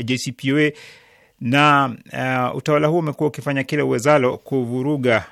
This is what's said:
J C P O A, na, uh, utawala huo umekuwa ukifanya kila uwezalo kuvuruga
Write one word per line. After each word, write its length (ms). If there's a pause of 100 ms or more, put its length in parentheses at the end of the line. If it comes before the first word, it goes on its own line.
J 140
C 140
P 220
O 60
A, 120 (720)
na, 540 (560)
uh, 60
utawala 300
huo 120
umekuwa 300
ukifanya 340
kila 220
uwezalo 520
kuvuruga 960